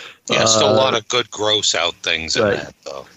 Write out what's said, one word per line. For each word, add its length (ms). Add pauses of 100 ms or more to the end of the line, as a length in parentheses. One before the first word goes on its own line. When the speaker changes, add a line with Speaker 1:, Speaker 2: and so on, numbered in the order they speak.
(300)
Speaker 1:
Yeah, 160
still 240
a 40
Speaker 2:
Uh, 40
Speaker 1:
lot 180
of 140
good 220
gross 440
out 280
things 340
in 60
Speaker 2:
right. 140
Speaker 1:
that, 180 (100)
though. 200 (120)